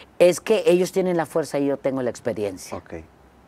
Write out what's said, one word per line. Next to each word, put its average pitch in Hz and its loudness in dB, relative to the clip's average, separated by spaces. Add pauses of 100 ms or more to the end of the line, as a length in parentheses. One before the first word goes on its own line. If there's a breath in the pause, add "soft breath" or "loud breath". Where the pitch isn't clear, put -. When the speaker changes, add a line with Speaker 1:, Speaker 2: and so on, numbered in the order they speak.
(200 loud breath)
Speaker 1:
Es 175 6
que 214 0
ellos 180 4
tienen 185 0
la 156 -2
fuerza 147 -4
y 143 0
yo 139 -2
tengo 135 -4
la 123 -2
experiencia. 101 -6
Speaker 2:
Ok. 90 -14 (520)